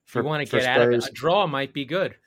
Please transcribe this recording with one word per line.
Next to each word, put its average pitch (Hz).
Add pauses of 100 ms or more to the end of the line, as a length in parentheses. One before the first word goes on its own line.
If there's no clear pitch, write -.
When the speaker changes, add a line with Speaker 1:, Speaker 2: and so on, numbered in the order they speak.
Speaker 1:
for, -
Speaker 2:
You 135
wanna 151
Speaker 1:
for -
Speaker 2:
get 127
out 127
of 120
it. 120
Speaker 1:
Spurs. -
Speaker 2:
A -
draw 175
might 139
be 143
good, 156 (100)